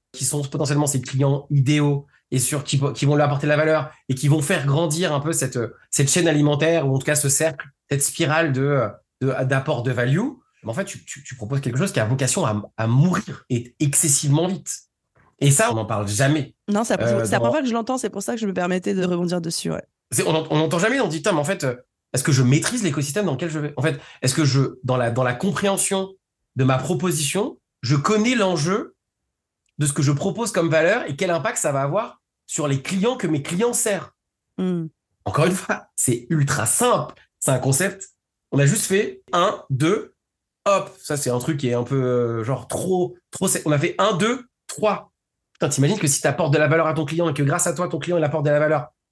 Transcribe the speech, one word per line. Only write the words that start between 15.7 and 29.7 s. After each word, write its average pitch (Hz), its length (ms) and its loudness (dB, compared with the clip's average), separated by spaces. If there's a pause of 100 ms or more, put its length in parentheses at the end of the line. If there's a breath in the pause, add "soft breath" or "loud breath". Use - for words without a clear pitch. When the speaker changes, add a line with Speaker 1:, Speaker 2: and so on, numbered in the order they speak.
Speaker 1:
on 226 40 -2
n'en 110 100 -2
parle 104 200 -4
jamais. 135 480 0 (140)
Speaker 2:
Non, 208 160 0
c'est 233 100 -2
la 185 40 0
première - 220 2
Speaker 1:
Euh, 226 40 0
Speaker 2:
c'est 208 80 -2
la 208 60 2
première - 140 2
Speaker 1:
dans - 0 -
Speaker 2:
fois 302 100 0
que 254 80 0
je 220 40 -2
l'entends, 233 240 -2
c'est 220 120 -4
pour 196 120 -10
ça 226 120 -4
que 226 80 -6
je 220 40 -4
me 190 80 -2
permettais 185 400 -2
de 185 120 0
rebondir 175 340 0
dessus, 170 320 -6
ouais. - 120 -6 (280)
Speaker 1:
C'est, - 160 0
on 160 80 2
en-, 156 140 -2
on 151 80 2
n'entend 160 220 2
jamais, 240 200 2
on 220 80 2
dit, « 160 120 -4
Putain, 202 120 0
mais 156 80 2
en 143 60 0
fait, 185 180 -4
euh, 131 120 -2 (380)
est-ce 131 120 -2
que 151 80 4
je 127 100 6
maîtrise 165 400 2
l'écosystème 151 420 -2
dans 151 80 0
lequel 165 160 -4
je 156 100 -4
vais ? 147 180 -6
En 127 40 -2
fait, 143 200 0 (200 loud breath)
est-ce 135 140 2
que 160 80 4
je, 131 400 2
dans 127 140 0
la, 117 140 2
dans 127 120 0
la 123 100 2
compréhension 190 840 -2 (420)
de 127 80 2
ma 131 120 4
proposition, 170 800 -2 (240)
je 123 140 0
connais 214 400 2
l'enjeu 190 600 0 (840)